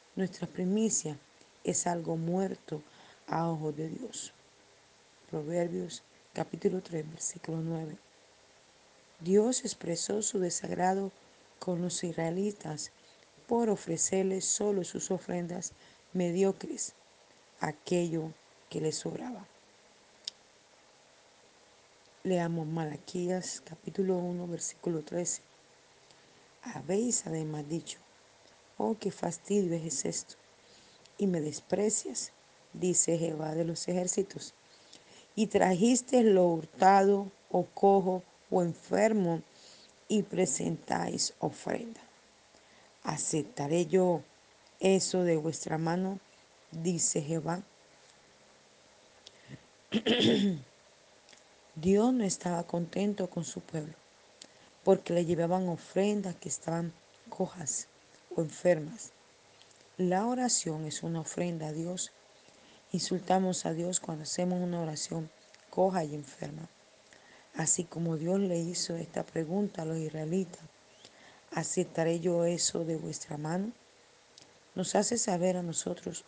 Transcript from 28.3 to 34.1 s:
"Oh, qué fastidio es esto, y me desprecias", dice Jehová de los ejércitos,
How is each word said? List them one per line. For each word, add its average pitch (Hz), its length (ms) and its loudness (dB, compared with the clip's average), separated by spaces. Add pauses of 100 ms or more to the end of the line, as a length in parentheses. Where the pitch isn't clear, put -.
"Oh, 220 200 0
qué 196 140 -4
fastidio 175 640 0
es 160 280 -4
esto, - 300 -6 (840)
y 202 120 2
me 175 120 2
desprecias", 190 920 -2 (400)
dice 170 440 2
Jehová 156 380 -2
de 165 100 0
los 165 220 -4
ejércitos, 180 680 -2 (840)